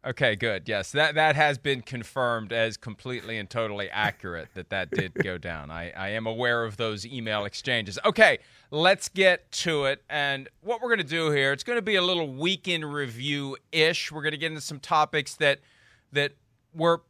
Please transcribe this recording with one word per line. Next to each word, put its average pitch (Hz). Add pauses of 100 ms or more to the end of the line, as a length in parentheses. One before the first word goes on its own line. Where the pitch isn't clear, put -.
Okay, 127
good. 104
Yes, 104
that, 151
that 156
has 147
been 135
confirmed 117
as 113
completely 113
and 101
totally 104
accurate 95
that 92
that 92
did 92
go 92
down. 78
I, 82
I 95
am 113
aware 117
of 107
those 107
email 113
exchanges. 104
Okay, 196 (320)
let's 180
get 185
to 151
it. 139
And 139 (140)
what 226
we're 247
gonna 226
do 156
here, 139
it's -
gonna 240
be 202
a 185
little 170
weekend 160
review-ish. 139
We're 151
gonna 151
get 160
into 151
some 143
topics 151
that, 143 (520)
that 143 (400)
were 165